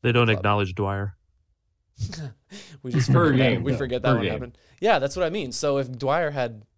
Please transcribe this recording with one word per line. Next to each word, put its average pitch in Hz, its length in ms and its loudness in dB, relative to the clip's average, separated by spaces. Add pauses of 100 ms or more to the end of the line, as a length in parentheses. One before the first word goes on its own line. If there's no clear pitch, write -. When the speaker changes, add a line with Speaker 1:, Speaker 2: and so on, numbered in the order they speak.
Speaker 1:
They 123 80 2
don't 117 160 4
Speaker 2:
Club. 107 100 4
Speaker 1:
acknowledge 101 380 0
Dwyer. 98 400 -4 (840)
Speaker 2:
<laughs> 104 80 -4 (760)
We 127 80 -8
just 131 200 2
Speaker 3:
Per 131 200 6
Speaker 2:
forget 131 80 4
that. 127 160 4
Speaker 3:
game, 117 80 -4
Speaker 2:
We 139 80 0
Speaker 3:
though. 123 60 -2
Speaker 2:
forget 127 260 -4
that 123 60 2
Speaker 3:
Per 120 60 4
Speaker 2:
one 101 80 0
Speaker 3:
game. 90 100 -2
Speaker 2:
happened. 120 240 -10 (220)
Yeah, 196 200 4
that's 135 160 -2
what 180 100 0
I 160 40 0
mean. 165 220 -4
So 139 280 0
if 127 120 -6
Dwyer 143 400 -2
had 117 320 -6 (140)